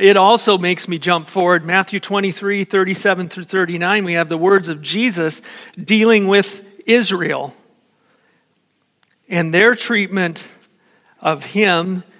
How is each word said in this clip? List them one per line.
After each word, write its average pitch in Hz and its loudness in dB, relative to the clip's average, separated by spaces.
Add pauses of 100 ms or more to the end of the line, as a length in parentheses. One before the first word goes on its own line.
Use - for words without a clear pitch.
it 196 8
also 208 4
makes 180 -4
me 170 -6
jump 170 -2
forward. 175 0
Matthew 185 -2
twenty-three, 196 -4
thirty-seven 185 -2
through 180 -14
thirty-nine, 185 -2
we 175 -4
have 165 -2
the 165 -4
words 185 2
of 151 -8
Jesus 170 -4 (360)
dealing 214 4
with 202 0 (220)
Israel 175 0 (1700)
and 170 -2
their 220 4
treatment 190 -4 (760)
of 156 -4
him 185 -2 (180)